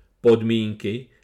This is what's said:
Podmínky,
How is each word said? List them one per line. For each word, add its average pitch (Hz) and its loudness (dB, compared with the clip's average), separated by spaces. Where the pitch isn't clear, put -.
Podmínky, 113 0